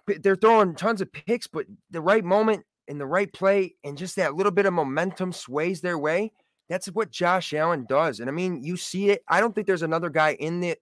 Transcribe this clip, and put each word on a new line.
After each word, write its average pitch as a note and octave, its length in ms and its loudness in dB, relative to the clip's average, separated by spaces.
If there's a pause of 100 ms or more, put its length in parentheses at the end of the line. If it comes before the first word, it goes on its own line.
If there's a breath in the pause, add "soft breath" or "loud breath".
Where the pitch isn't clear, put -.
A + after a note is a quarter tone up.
p-, F#3 100 0
they're F#3+ 180 2
throwing G#3 400 4
tons G3+ 260 -2
of F3+ 100 -8
picks, - 340 -6
but - 220 -8 (240)
the E3 100 -8
right G3+ 220 4
moment G#3 420 2 (220)
in D3 100 -10
the C#3+ 80 -8
right F3+ 260 -2
play G3 520 2
and C#3+ 120 -10
just F3 200 -10
that D#3+ 180 0
little G3 180 0
bit G3 140 2
of F#3+ 80 2
momentum F3 580 0
sways D#3+ 480 -4
their F3 200 -2
way. E3+ 320 0 (380)
That's F#3 180 -6
what G3 240 -4
Josh F3 420 0
Allen D#3 340 0
does. C#3 320 2
And A#2+ 100 -6
I C#3 40 -4
mean, E3+ 300 -4
you F3 140 -6
see G3 340 0
it. G3+ 160 0
I F3 140 2
don't A3+ 120 0
think A3 140 -4
there's F3 160 0
another E3 260 -2
guy D#3 300 2
in E3 200 -4
the, F3 220 -2